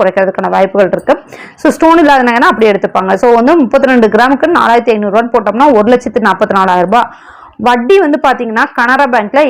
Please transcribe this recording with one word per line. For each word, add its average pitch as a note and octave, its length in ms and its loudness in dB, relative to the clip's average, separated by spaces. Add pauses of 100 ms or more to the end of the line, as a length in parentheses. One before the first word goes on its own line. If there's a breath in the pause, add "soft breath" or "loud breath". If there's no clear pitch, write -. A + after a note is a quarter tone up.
குறைக்கிறதுக்கான F#3 540 -2
வாய்ப்புகள் F#3+ 400 0
இருக்கு. - 200 -2 (480 loud breath)
So D#4 140 2
ஸ்டோன் E4 260 2
இல்லாதனாங்கன்னா C4 480 2
அப்படியே G#3+ 220 0
எடுத்துப்பாங்க. F#3+ 500 -2
So B3 60 2 (100)
வந்து C4+ 240 2
முப்பத்திரெண்டு B3 540 2
கிராமுக்கு C4 320 0 (100)
நாலாயிரத்தி A3+ 360 0
ஐநூறு G#3 200 -4
ரூபான்னு A#3+ 220 -2
போட்டோம்னா A3 300 0 (120)
ஒரு G#3 160 0
லட்சத்து A3 340 -6
நாற்பத்தி G#3 300 -2
நாலாயிரம் F3+ 320 0
ரூபாய். A#3+ 180 0 (580 loud breath)
வட்டி B3 360 2
வந்து D4 220 0
பாத்தீங்கன்னா B3 380 -2 (140)
கனரா C4 360 0
பேங்க்ல A#3 360 0